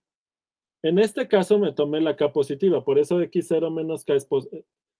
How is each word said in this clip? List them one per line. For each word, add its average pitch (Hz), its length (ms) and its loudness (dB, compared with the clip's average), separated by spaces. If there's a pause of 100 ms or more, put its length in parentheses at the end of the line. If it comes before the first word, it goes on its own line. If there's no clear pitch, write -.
(800)
en 165 160 0
este 226 300 0
caso 208 320 4
me 175 120 0
tomé 147 300 -2
la 151 140 0
K 143 180 0
positiva, 151 500 0
por 208 140 0
eso 185 240 2
X 170 260 -4
cero 160 220 0
menos 160 360 -6
K 147 100 0
es 139 100 -2
pos-, 135 260 -4
eh, 160 140 -16 (340)